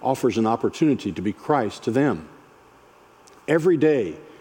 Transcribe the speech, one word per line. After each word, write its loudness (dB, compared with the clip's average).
offers 0
an 2
opportunity 0
to -8
be -2
Christ -4
to -4
them. 0
Every 2
day, 2